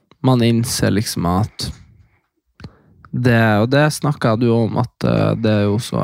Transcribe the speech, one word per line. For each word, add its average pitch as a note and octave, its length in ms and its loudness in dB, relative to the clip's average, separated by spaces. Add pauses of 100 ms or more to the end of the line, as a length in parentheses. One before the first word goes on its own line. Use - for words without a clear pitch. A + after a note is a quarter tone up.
(240)
man C3 200 4
innser A#2 480 0
liksom F#2+ 380 -2
at F#2 380 -4 (1400)
det, A#2+ 280 2 (200)
og A2 120 0
det C#3 200 2
snakket B2+ 520 -2
du A#2+ 100 2
om, A2+ 280 0
at, - 260 -4
eh, A2 300 0
det A2 160 0
er G#2 160 2
jo G2+ 120 0
så - 240 -4